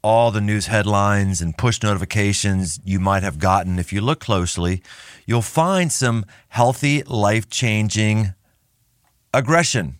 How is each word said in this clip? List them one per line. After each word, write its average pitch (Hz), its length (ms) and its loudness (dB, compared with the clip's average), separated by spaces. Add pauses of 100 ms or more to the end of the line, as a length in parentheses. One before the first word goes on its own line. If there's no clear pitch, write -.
all 113 280 4
the 107 120 -2
news 104 240 0
headlines 101 720 0
and 82 160 -4
push - 260 0
notifications 101 1000 -2
you 95 160 -2
might 98 220 2
have 80 160 -6
gotten, 92 400 2
if 87 120 -4
you 101 120 -2
look 120 180 -2
closely, 90 600 -2 (420)
you'll 117 160 0
find 175 500 0
some 113 360 -2 (220)
healthy, 135 560 0
life-changing 107 1300 0 (1000)
aggression. 127 680 0